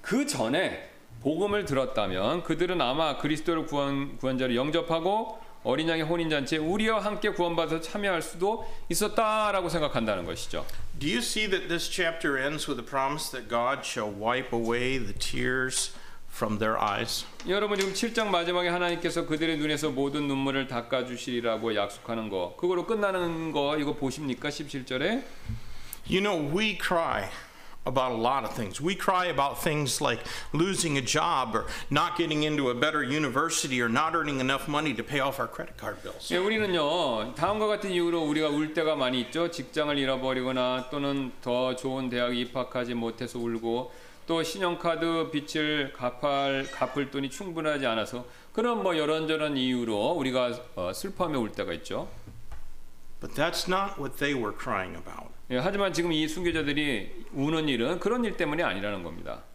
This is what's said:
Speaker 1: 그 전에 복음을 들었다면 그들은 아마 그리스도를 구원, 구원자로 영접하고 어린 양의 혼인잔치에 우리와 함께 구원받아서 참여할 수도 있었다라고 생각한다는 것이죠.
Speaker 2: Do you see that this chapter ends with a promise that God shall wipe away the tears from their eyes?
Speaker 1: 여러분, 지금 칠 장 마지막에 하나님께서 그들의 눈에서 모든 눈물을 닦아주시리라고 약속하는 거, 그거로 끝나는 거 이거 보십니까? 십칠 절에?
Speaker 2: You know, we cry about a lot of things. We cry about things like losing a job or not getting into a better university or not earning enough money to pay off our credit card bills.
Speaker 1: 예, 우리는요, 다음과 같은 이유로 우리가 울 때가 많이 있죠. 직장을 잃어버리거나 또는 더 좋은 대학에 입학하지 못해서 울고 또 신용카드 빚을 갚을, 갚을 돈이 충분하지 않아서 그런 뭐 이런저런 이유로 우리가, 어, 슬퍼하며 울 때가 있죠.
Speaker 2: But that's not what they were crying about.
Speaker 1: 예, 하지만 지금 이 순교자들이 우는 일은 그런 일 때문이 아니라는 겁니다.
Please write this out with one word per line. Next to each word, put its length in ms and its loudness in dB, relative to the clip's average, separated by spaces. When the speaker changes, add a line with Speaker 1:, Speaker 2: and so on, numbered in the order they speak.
Speaker 1:
그 240 2
전에 640 0
복음을 420 2
들었다면 800 2
그들은 380 0
아마 360 2
그리스도를 480 0
구원, 520 0
구원자로 380 2
영접하고 840 2
어린 240 2
양의 160 2
혼인잔치에 540 2
우리와 420 2
함께 300 0
구원받아서 500 2
참여할 420 0
수도 480 -2
있었다라고 800 2
생각한다는 560 2
것이죠. 400 -2
Speaker 2:
Do 80 0
you 120 2
see 300 0
that 200 0
this 200 0
chapter 480 0
ends 320 -2
with 80 0
a 80 -8
promise 460 -2
that 160 -8
God 400 0
shall 240 -2
wipe 400 0
away 480 2
the 140 0
tears 800 0
from 300 0
their 180 2
eyes? 460 0
Speaker 1:
여러분, 320 0
지금 140 2
칠 200 0
장 160 2
마지막에 380 2
하나님께서 580 0
그들의 340 0
눈에서 320 0
모든 360 0
눈물을 400 2
닦아주시리라고 1080 0
약속하는 540 -2
거, 320 -2
그거로 260 2
끝나는 680 0
거 240 2
이거 160 0
보십니까? 560 -4
십칠 360 -6
절에? 380 0
Speaker 2:
You 100 4
know, 160 2
we 420 0
cry 520 0
about 280 2
a 40 0
lot 280 2
of 100 -4
things. 260 -4
We 140 2
cry 320 4
about 340 2
things 400 0
like 220 2
losing 420 2
a 60 2
job 520 2
or 120 2
not 240 4
getting 280 2
into 260 2
a 40 2
better 300 2
university 800 2
or 80 2
not 260 2
earning 240 0
enough 300 0
money 260 0
to 80 -4
pay 160 -2
off 180 0
our 120 -2
credit 260 -10
card 260 -8
bills. 320 -6
Speaker 1:
예, 40 4
우리는요, 1000 2
다음과 320 2
같은 240 0
이유로 320 2
우리가 240 2
울 260 0
때가 220 2
많이 240 2
있죠. 320 0
직장을 460 -2
잃어버리거나 920 0
또는 500 -2
더 340 2
좋은 340 -2
대학에 280 0
입학하지 560 -2
못해서 440 -4
울고 540 -2
또 140 2
신용카드 920 0
빚을 600 0
갚을, 800 0
갚을 400 0
돈이 180 -2
충분하지 560 -2
않아서 400 0
그런 280 2
뭐 120 2
이런저런 640 2
이유로 540 2
우리가, 460 2
어, 180 -2
슬퍼하며 440 -2
울 140 0
때가 220 -4
있죠. 340 -6
Speaker 2:
But 160 -8
that's 320 0
not 320 0
what 200 -6
they 140 2
were 240 -2
crying 380 -2
about. 380 -10
Speaker 1:
예, 60 0
하지만 340 0
지금 220 0
이 140 2
순교자들이 1040 0
우는 340 2
일은 320 2
그런 240 2
일 140 -2
때문이 260 0
아니라는 400 -2
겁니다. 400 -8